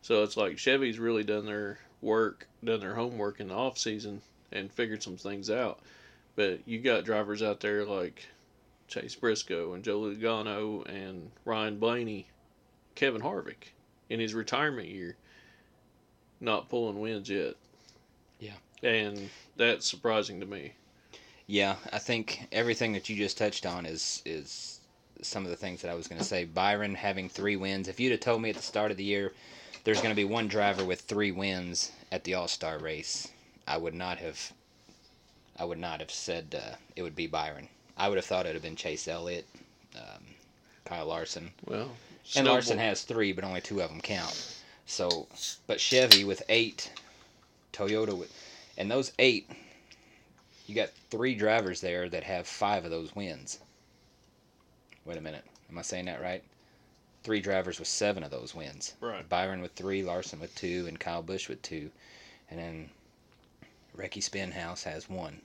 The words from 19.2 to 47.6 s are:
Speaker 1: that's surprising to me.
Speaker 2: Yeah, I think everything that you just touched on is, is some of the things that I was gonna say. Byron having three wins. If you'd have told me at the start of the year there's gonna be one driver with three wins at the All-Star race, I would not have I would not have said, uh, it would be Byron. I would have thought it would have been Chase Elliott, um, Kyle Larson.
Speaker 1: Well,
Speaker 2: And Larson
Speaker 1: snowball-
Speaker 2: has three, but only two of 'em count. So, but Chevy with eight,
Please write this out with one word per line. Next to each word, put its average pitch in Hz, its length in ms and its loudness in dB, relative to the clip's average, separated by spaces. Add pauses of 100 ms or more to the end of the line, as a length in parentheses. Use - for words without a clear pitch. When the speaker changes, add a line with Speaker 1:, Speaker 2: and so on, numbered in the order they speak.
Speaker 1:
that's 117 280 4
surprising 104 560 0
to 92 60 -8
me. 95 260 -10 (760)
Speaker 2:
Yeah, 98 280 6 (160)
I 104 60 -2
think 113 540 -2
everything 117 400 2
that 98 160 -4
you 107 80 -2
just 101 200 0
touched 104 300 0
on 87 180 -4
is, 80 400 -4
is - 560 -8 (420)
some 98 220 -4
of 90 60 -4
the 85 60 -4
things 90 260 -8
that 90 80 -4
I 85 40 -4
was 85 120 -6
gonna 85 160 -6
say. 90 220 0
Byron 101 500 2
having 95 340 -2
three 101 280 0
wins. 95 320 -2
If 92 100 -8
you'd 127 140 4
have 113 80 2
told 117 220 2
me 113 80 0
at 104 60 -2
the - 60 -10
start 107 300 0
of 98 40 -4
the 95 80 -6
year 101 280 2 (520)
there's 107 180 6
gonna 110 120 4
be 104 100 4
one 110 240 2
driver 101 360 4
with 90 180 0
three 104 300 2
wins 90 580 -2 (220)
at 92 120 -2
the 90 100 0
All-Star 85 440 -2
race, 78 500 -6 (380)
I 78 120 0
would 82 160 -2
not 90 240 -4
have 80 340 -8 (1040)
I 87 60 -4
would 85 140 -4
not 82 220 -4
have 78 100 -10
said, 80 460 -6
uh, - 200 -8 (200)
it 92 60 -6
would 78 140 -6
be 82 100 -2
Byron. 76 420 -4 (280)
I 98 120 2
would 101 80 4
have 90 80 2
thought 92 220 2
it 85 40 -2
would 80 60 -2
have 78 60 -6
been 80 140 -8
Chase 78 320 -4
Elliott, 85 380 -4 (500)
um, 50 280 -16 (600)
Kyle 85 220 -6
Larson. 82 460 -4 (120)
Speaker 1:
Well, 117 320 -4 (400)
Speaker 2:
And 135 100 8
Larson 123 280 6
Speaker 1:
snowball- 110 100 2
Speaker 2:
has 104 180 0
three, 107 300 2
but 90 120 -2
only 92 160 -2
two 98 220 -2
of 82 80 -2
'em 82 100 -10
count. 82 600 -4 (260)
So, 87 420 0 (380)
but - 140 0
Chevy 127 440 10
with 98 240 0
eight, 113 440 4 (800)